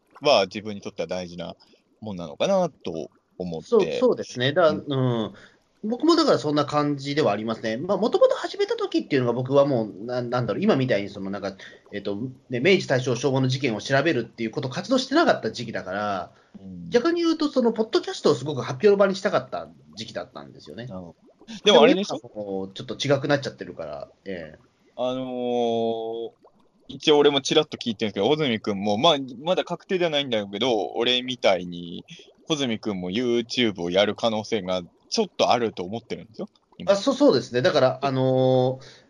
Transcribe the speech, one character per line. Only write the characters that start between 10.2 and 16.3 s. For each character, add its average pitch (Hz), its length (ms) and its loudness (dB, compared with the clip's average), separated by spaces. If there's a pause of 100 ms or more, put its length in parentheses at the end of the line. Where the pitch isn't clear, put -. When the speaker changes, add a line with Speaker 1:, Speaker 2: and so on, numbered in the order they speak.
Speaker 2:
な 123 220 -2
ん 120 40 -2
だ 101 60 0
ろ 123 80 -4
う、 - 20 -4
今 202 140 4
み 131 100 2
た 110 120 2
い 101 40 -4
に 98 60 -8
そ 98 120 -12
の 95 100 -6
な 101 80 -6
ん 95 40 -12
か、 98 120 -6 (360)
え 101 100 -8
っ - 20 -8
と、 101 160 -6 (320)
ね、 123 100 -4
明 185 160 6
治、 185 100 -2
大 131 140 2
正、 127 160 0
昭 139 160 0
和 131 80 2
の 131 80 2
事 135 120 -2
件 127 140 0
を 101 60 -4
調 135 220 2
べ 165 100 2
る 120 80 0
っ 104 40 -2
て - 200 -8
い 110 40 -2
う - 20 -8
こ 147 100 -6
と 127 80 -4
を - 20 -10
活 196 200 -6
動 262 80 4
し 254 80 -4
て 269 80 -2
な 330 100 4
か 247 80 6
っ - 80 -6
た 220 120 -4
時 120 120 -8
期 104 80 -8
だ 95 100 -6
か 90 100 -10
ら、 98 400 -4 (280)